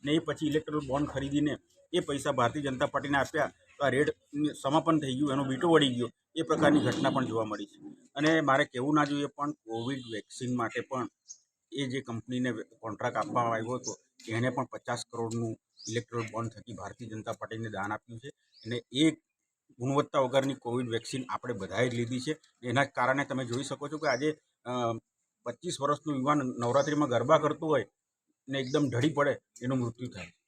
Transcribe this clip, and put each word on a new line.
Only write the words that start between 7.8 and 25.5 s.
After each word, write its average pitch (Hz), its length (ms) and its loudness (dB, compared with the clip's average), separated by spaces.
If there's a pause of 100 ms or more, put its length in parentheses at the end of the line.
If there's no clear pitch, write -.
અને 156 260 4
મારે 139 240 4
કહેવું 131 300 0
ના 147 100 6
જોઈએ, 143 200 -2
પણ 143 260 -6
કોવિડ 117 480 -6 (140)
વેક્સિન 123 420 -6
માટે 117 260 -2
પણ 123 280 -6 (600)
એ 139 140 -4
જે 127 160 -4
કંપનીને 123 500 -4
કોન્ટ્રાક્ટ 113 680 -6
આપવામાં 117 360 0
આવ્યો 113 200 -4
હતો 120 240 -8 (320)
એને 117 200 0
પણ 127 160 -4
પચાસ 120 460 -8
કરોડનું 117 460 -4 (320)
ઇલેક્ટ્રોલ 117 420 -4
બોન્ડ 113 200 -6
થકી 107 220 -16
ભારતીય 101 340 -12
જનતા 107 240 -8
પાર્ટીને 110 380 -8
દાન 104 220 -6
આપ્યું 113 280 -10
છે 135 100 -16 (360)
અને 117 160 -6 (100)
એ 151 200 4 (680)
ગુણવત્તા 139 400 0
વગરની 135 340 2
કોવિડ 120 360 -4
વેક્સિન 127 400 -4
આપણે 120 240 -6
બધાએ 98 360 -2
જ 117 40 -6
લીધી 120 260 -2
છે. 151 200 -6 (240)
એના 123 200 2
કારણે 135 420 2
તમે 131 200 -4
જોઈ 120 180 -4
શકો 139 240 -8
છો 151 100 -8
કે 151 100 -2
આજે, 139 240 0 (340)
અ, 123 60 -6 (720)
પચીસ - 360 -8